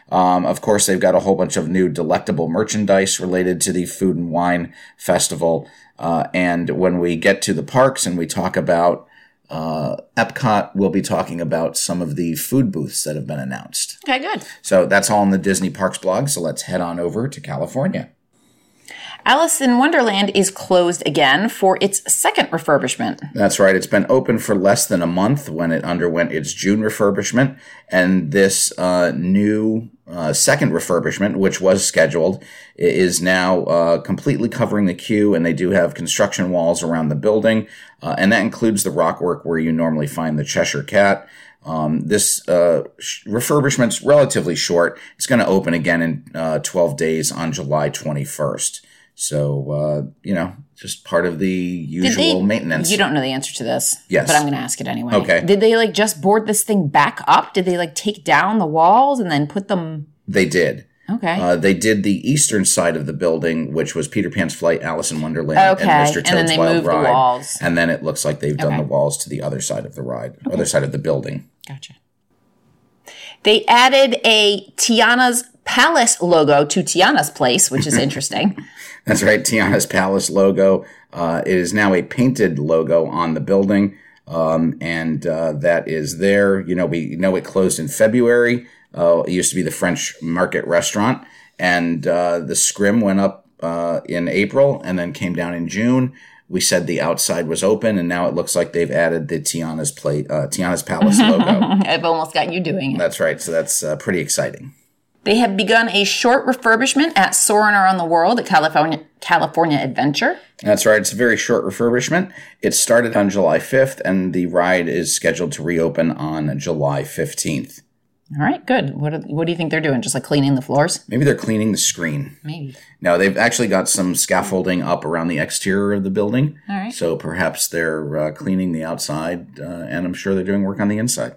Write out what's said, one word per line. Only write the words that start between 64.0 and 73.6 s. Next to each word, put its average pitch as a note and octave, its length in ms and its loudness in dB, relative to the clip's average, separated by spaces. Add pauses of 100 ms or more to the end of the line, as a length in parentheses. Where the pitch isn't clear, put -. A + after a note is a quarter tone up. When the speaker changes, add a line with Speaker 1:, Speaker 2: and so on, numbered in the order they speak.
Speaker 1:
Peter F#2 240 -4
Pan's E2 240 -4
Flight, E2 260 0
Alice D#2+ 300 -4
in D#2 100 -4
Wonderland, D#2 380 -2 (180)
Speaker 2:
Okay. G3 100 0
Speaker 1:
and D3+ 140 4
Mister D3+ 180 2
Speaker 2:
And D#3+ 100 -4
then F3 60 2 (100)
Speaker 1:
Toad's E3 60 0
Speaker 2:
they D#3+ 60 0
Speaker 1:
Wild E3 180 2
Speaker 2:
moved E3 120 0
the - 40 2
Speaker 1:
Ride. B2+ 200 2
Speaker 2:
walls. B2+ 500 0
Speaker 1:
And E2+ 160 0
then E2+ 140 2
it - 100 -4
looks D#2 240 -4
like D2 140 -2
they've D2 180 -2
done D2+ 160 -2
Speaker 2:
Okay. D2 40 0
Speaker 1:
the D2 100 -2
walls C#2+ 360 0
to - 60 -10
the - 140 -8
other C#2 180 -6
side G#1 240 -6
of - 80 -16
the - 80 -12
ride, B1 300 -8 (160)
Speaker 2:
Okay. - 60 -4
Speaker 1:
other - 120 0
side - 180 0
of C#2 100 -4
the C#2+ 40 -4
building. C#2+ 500 -4 (200)
Speaker 2:
Gotcha. - 260 -18 (1500)
They G#3+ 220 4